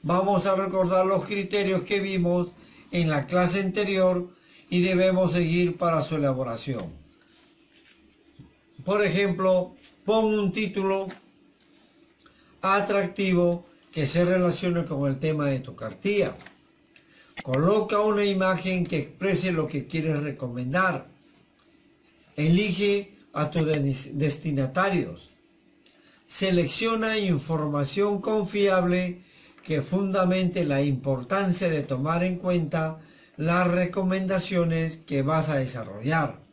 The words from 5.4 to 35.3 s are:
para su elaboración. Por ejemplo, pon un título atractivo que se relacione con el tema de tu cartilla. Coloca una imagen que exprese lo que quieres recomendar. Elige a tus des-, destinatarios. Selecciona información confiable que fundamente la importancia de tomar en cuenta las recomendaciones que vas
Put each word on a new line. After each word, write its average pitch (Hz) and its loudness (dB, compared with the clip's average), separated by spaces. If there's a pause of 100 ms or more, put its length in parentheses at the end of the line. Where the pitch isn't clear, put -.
para 165 2
su 160 -4
elaboración. 127 -2 (2000)
Por 208 2
ejemplo, 185 0 (300)
pon 220 2
un 208 0
título 196 -2 (1500)
atractivo 185 2 (240)
que 147 -2
se 175 2
relacione 175 0
con 139 -2
el 135 -4
tema 151 0
de 135 0
tu 117 -10
cartilla. 190 -2 (1040)
Coloca 196 2
una 208 2
imagen 185 0
que 160 -2
exprese 180 -2
lo 156 0
que 135 -6
quieres 156 -2
recomendar. 135 -4 (1300)
Elige 196 0 (160)
a 147 -2
tus 160 0
des-, 139 -2
destinatarios. 147 -2 (1000)
Selecciona 220 0
información 160 0
confiable 185 0 (420)
que 156 0
fundamente 185 0
la 139 2
importancia 147 0
de 147 -2
tomar 151 -2
en 185 -2
cuenta 160 -2 (400)
las 170 2
recomendaciones 180 0
que 139 -2
vas 151 0